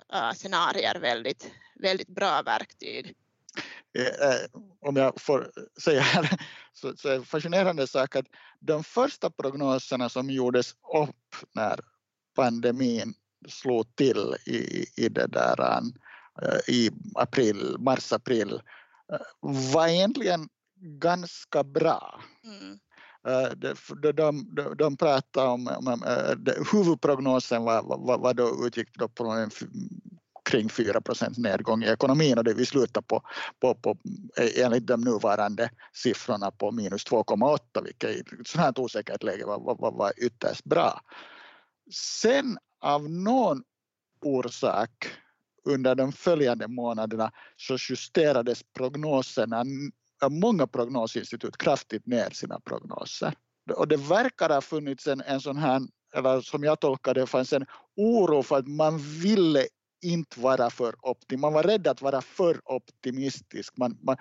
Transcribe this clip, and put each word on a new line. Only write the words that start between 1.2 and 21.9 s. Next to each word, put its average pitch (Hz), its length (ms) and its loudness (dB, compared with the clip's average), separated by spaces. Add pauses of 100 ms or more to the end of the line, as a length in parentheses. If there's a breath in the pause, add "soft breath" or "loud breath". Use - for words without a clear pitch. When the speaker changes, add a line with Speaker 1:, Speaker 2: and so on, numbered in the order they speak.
Speaker 1:
väldigt 190 280 -2
bra 180 340 0
verktyg. 113 760 -6 (840 loud breath)
Speaker 2:
Eh, 127 80 0
eh, 135 340 2 (400)
om 143 160 -4
jag 135 240 2
får - 320 0 (300)
säga 147 180 4
här, 160 400 2 (140)
<laughs> - 180 -20
så, - 240 -10
så 151 120 -6
är 131 100 2
det 120 60 -10
fascinerande 165 640 0
sak 139 300 0
att 131 100 -2 (340 loud breath)
de 151 240 0
första - 460 0
prognoserna 135 800 -2
som 135 220 -4
gjordes 123 440 2 (340)
upp - 260 -20 (200)
när - 260 -2 (560)
pandemin 120 760 0 (340)
slog 117 480 -2
till 104 400 2 (100)
i, - 400 -4 (100)
i 117 120 2
det 62 180 0
där, 62 560 2 (600 loud breath)
eh, - 320 0
i 117 160 4 (240)
april, 123 640 0
mars-april, 117 840 0 (520 loud breath)
eh, - 80 -4 (520)
var 160 160 4
egentligen 180 600 0 (320)
ganska 165 840 -2
bra. 143 560 0 (240 loud breath)